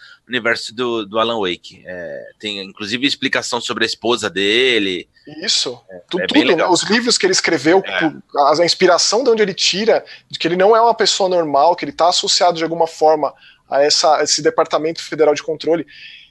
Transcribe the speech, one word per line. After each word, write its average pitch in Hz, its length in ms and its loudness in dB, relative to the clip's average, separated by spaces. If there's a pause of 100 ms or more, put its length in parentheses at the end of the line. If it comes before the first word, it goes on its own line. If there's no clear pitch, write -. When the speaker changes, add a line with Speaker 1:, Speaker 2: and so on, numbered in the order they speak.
(280)
Speaker 1:
universo 117 440 -4
do, 117 320 -4
do 101 140 -6
Alan 113 220 -2
Wake. 90 440 -6
É, 78 540 -12
tem, 101 240 -10
inclusive, 107 420 -8
explicação 127 560 -4
sobre 113 220 -4
a 113 40 0
esposa 110 440 -2
dele. 101 760 0 (340)
Speaker 2:
Isso, - 480 -4
Speaker 1:
É, 92 80 -18 (100)
Speaker 2:
tu-, 180 120 -4
Speaker 1:
é - 60 -2
bem - 20 -4
Speaker 2:
tudo, 285 140 2
né? - 20 4
Speaker 1:
legal. 185 280 2
Speaker 2:
Os 165 120 0
livros 233 340 0
que 196 80 0
ele 185 60 2
escreveu, 170 520 2
Speaker 1:
É. 196 140 -6
Speaker 2:
tu-, 160 240 -2 (160)
a, 143 140 4
a 165 120 2
inspiração 185 600 2
de 247 60 2
onde 220 120 2
ele 190 120 -2
tira, 226 500 0 (260)
de - 80 -10
que - 80 -4
ele 170 100 0
não 202 200 6
é 226 40 4
uma 226 140 4
pessoa 196 340 0
normal, 165 460 2
que 160 100 -8
ele 143 80 -8
tá 165 160 2
associado 180 480 0
de 160 60 -4
alguma 165 240 -2
forma 156 480 2 (360)
a 135 120 2
essa, 147 340 2
a 151 80 0
esse 147 180 -2
departamento 160 600 -2
federal 151 320 2
de - 80 -10
controle. 156 440 -2 (440)